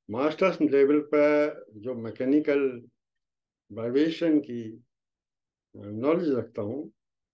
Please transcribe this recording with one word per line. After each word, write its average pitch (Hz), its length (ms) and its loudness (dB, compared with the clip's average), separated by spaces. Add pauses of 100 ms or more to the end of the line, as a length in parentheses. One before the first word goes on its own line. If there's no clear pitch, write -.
master's 156 520 0
level 139 380 4
पर 147 640 2 (100)
जो 117 200 -10
mechanical 131 920 0 (840)
vibration 147 680 0
की 117 440 -10 (920)
नॉलेज 131 600 -2
रखता 113 260 -8
हूँ, 135 300 -8 (420)